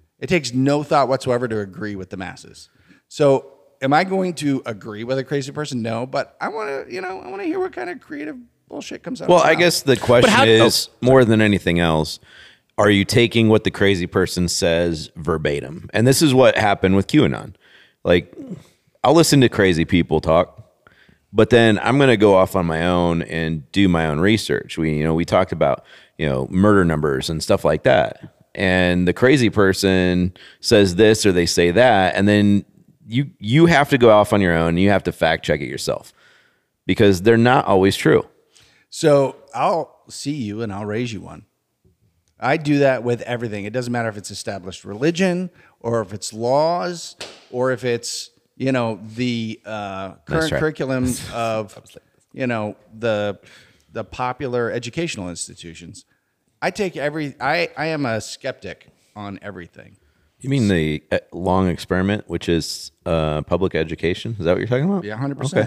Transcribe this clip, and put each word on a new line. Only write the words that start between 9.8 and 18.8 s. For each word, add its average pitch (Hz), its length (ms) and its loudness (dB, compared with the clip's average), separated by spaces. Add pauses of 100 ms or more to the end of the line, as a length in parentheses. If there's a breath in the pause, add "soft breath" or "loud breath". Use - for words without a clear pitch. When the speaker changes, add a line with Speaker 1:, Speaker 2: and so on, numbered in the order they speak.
Speaker 2:
the 127 140 2
question 127 340 4
Speaker 3:
But 214 80 4
how, 269 60 6
Speaker 2:
is, 113 460 4
Speaker 3:
oh. - 120 -20
Speaker 2:
more 131 220 6
than 110 180 4
anything 92 380 2
else, 80 400 0 (580 soft breath)
are 104 120 4
you 98 140 4
taking 113 440 2
what 107 160 4
the 92 60 0
crazy 98 360 2
person 90 420 -2
says 85 680 -2
verbatim? 76 760 -6
And 110 140 2
this 135 160 4
is 147 100 4
what 127 240 6
happened 98 400 2
with 98 100 2
QAnon. 71 480 0 (480 soft breath)
Like, 90 320 0 (680 soft breath)